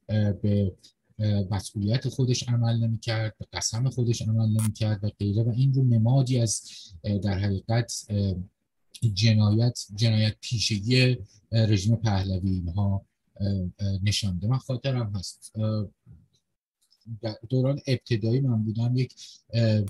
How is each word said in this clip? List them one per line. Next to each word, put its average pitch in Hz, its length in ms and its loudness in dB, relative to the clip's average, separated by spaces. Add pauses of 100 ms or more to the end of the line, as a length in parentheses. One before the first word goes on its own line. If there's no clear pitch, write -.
اه، 104 240 2
به، 101 400 0 (460)
اه، 104 320 0
مسئولیت 104 580 -2
خودش 123 400 -2
عمل 117 360 0
نمی‌کرد، 113 540 -2
به - 140 -14
قسم 123 380 -2
خودش 117 320 -2
عمل 110 260 2 (120)
نمی‌کرد 107 440 -2
و 101 140 0
غیره 101 240 0
و 117 60 2
این 131 260 2
رو 135 100 2
نمادی 123 540 4
از، 117 240 0 (420)
اه، 101 140 0
در 95 200 0
حقیقت، 101 720 -2
اه، 101 260 0 (800)
جنایت، 107 720 2 (100)
جنایت 110 440 2
پیشگی، 113 600 0
اه، 127 140 4 (360)
رژیم 110 440 2
پهلوی 98 540 0
اینها، 95 560 -2 (340)
اه، 101 60 -2 (320)
اه، 98 240 -2
نشانده. 98 440 -2
من 127 120 0
خاطرم 123 580 -4
هست، - 380 -12
اه، 107 320 -2 (1300)
در 110 160 -8 (120)
دوران 131 380 0
ابتدایی 120 540 0
من 117 240 0
بودم، 113 320 0
یک، 127 180 -2 (380)
اه، 110 380 4